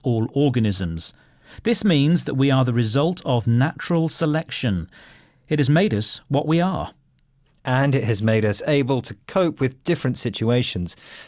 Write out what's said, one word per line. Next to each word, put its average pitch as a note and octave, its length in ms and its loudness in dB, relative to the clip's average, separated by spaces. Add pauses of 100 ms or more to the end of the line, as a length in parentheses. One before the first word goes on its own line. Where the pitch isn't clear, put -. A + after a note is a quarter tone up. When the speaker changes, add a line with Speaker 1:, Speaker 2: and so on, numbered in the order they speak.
Speaker 1:
all A2+ 320 0
organisms. G#2 800 0 (480)
This - 220 0
means D#3 400 4
that C3+ 100 -4
we C3+ 160 2
are C3 140 4
the B2 80 0
result B2 520 0
of B2 220 0
natural D#3 640 0
selection. D3+ 840 -2 (580)
It D3+ 120 0
has C3+ 100 2
made E3 240 4
us - 320 -4
what C#3 220 -2
we E3 120 2
are. F3+ 300 -2 (760)
Speaker 2:
And C3 300 2
it B2+ 80 0
has G#2+ 220 -2
made A2 200 2
us G#2 220 0
able C#3 360 0
to - 120 -12 (140)
cope F3 320 0
with C3 240 -4
different C3 340 -2
situations. A2+ 760 -2 (320)